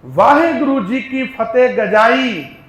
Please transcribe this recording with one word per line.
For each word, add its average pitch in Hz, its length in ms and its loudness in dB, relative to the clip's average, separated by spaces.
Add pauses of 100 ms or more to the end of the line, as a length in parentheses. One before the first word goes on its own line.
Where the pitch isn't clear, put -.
ਵਾਹਿਗੁਰੂ 269 760 2
ਜੀ 240 160 -4
ਕੀ 262 220 -6
ਫਤਿਹ 226 460 0
ਗਜਾਈ 214 840 0 (140)